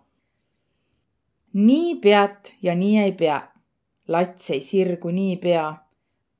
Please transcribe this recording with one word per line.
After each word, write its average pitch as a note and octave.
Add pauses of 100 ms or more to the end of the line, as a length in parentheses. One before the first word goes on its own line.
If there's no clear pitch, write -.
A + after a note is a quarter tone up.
(1500)
Nii C4+
peat G3+ (100)
ja F3
nii G3+
ei F#3
pea. D#3 (680)
Lats F3
ei C#3
sirgu F3
nii F#3+
pea. E3 (720)